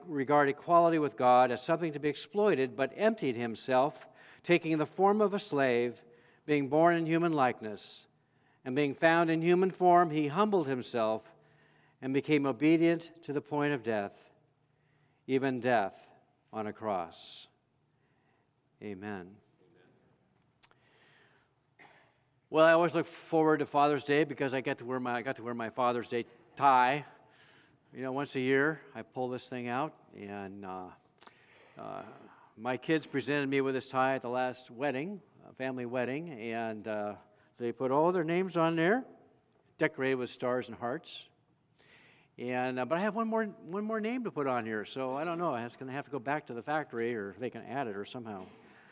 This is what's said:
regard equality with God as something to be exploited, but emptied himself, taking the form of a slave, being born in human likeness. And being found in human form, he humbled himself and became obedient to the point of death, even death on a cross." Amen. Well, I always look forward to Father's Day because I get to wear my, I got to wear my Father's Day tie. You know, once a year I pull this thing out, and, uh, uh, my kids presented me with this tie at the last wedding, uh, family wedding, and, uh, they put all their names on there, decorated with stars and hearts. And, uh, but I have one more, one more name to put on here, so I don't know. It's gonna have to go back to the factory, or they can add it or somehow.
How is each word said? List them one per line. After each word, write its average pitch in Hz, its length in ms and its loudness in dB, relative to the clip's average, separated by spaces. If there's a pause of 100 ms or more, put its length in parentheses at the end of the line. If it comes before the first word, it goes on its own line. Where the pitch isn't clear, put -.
regard 147 440 2
equality 170 500 4
with 143 160 -2
God 127 360 6
as 117 120 -4
something 165 300 0
to 147 60 -6
be 147 100 -2
exploited, 139 640 0
but 131 200 -2
emptied 196 420 0
himself, 127 680 0 (360)
taking 165 340 2
the 151 80 0
form 196 340 2
of 202 140 2
a 202 60 0
slave, 120 680 0 (400)
being 143 240 0
born 165 260 6
in 165 100 0
human 165 280 2
likeness. 117 720 -2 (560)
And 131 140 -4
being 143 160 2
found 165 360 4
in 160 120 2
human 180 300 4
form, 175 380 6
he 151 180 0
humbled 185 400 2
himself 113 640 -2 (680)
and 135 120 -4
became 139 320 2
obedient 160 680 2 (120)
to 143 100 -8
the 143 80 -2
point 147 320 -2
of 117 100 -6
death, 107 480 -6 (920)
even 131 340 0
death 110 480 0 (460)
on 107 120 -6
a 104 60 -8
cross." 95 800 -8 (1300)
Amen. 101 540 -12 (3250)
Well, 156 160 6
I 165 60 10
always 165 240 4
look 165 120 0
forward 156 500 2
to 143 80 0
Father's 147 400 2
Day 147 180 4
because 139 300 -4
I 135 80 -2
get 139 160 -4
to 117 80 -14
wear 127 160 -4
my, 120 160 -4
I 120 60 -6
got 135 140 -4
to 113 60 -14
wear 120 120 -6
my 113 140 -6
Father's 123 380 0
Day 117 180 -4 (300)
tie. 135 500 4 (840)
You 123 120 -12
know, 131 100 -6
once 139 220 -6
a 135 40 -4
year 135 420 0 (140)
I 113 60 -12
pull 127 260 -8
this 123 220 -8
thing 123 180 -8
out, 123 260 -4 (220)
and, 101 480 -12
uh, 92 260 -12 (880)
uh, 98 260 -12 (560)
my 123 160 -4
kids 156 300 0
presented 139 440 -2
me 139 120 2
with 135 140 0
this 123 120 -4
tie 131 280 2
at 127 80 -6
the 120 60 -6
last 127 420 -4
wedding, 143 500 -6 (260)
uh, - 60 -20
family 127 320 -6
wedding, 127 460 -4
and, 113 560 -6
uh, 104 280 -4 (420)
they 120 140 -4
put 127 200 -2
all 156 200 4
their 180 120 0
names 170 340 -2
on 165 180 4
there, 190 300 2 (720)
decorated 135 380 0
with 123 160 -4
stars 123 360 -4
and 117 80 -14
hearts. - 520 -8 (1120)
And, 127 400 -4
uh, 127 60 -2
but 120 120 0
I 185 40 -2
have 208 140 -2
one 226 120 -2
more, 220 180 -2
one 196 400 -8
more 220 140 -4
name 233 240 -6
to 185 80 -6
put 143 160 -2
on 120 180 -2
here, 107 200 -4
so 131 300 -6
I 147 80 -4
don't 170 140 -6
know. 170 180 -2
It's 117 200 -8
gonna 131 160 -12
have 139 140 -8
to - 60 -20
go 139 60 -6
back 143 300 -4
to 127 80 -10
the 117 80 -10
factory, 123 520 -4
or 98 180 -6
they 113 180 -8
can 113 100 -14
add 127 260 -6
it 101 80 -8
or 101 100 -8
somehow. 107 420 -12 (440)